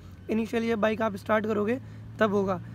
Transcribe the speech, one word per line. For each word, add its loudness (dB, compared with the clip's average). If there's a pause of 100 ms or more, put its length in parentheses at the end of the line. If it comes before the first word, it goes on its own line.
(300)
इनिशियली 0
जब 2
bike 2
आप 0
start 2
करोगे 0 (380)
तब 4
होगा। 0 (120)